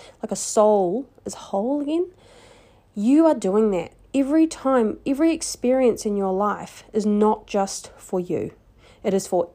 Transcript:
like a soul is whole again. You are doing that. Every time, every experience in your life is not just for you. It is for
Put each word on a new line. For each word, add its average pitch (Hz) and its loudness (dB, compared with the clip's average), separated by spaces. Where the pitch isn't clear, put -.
like 226 -10
a 196 -4
soul 214 2
is - -12
whole 247 -4
again. 320 -4
You 269 4
are 311 4
doing 208 2
that. 170 -4
Every 285 2
time, 262 0
every 294 0
experience 254 0
in 202 -2
your 190 -2
life 185 -4
is 214 -2
not 208 2
just - -4
for - -6
you. 156 -6
It 202 -2
is 190 -2
for - 0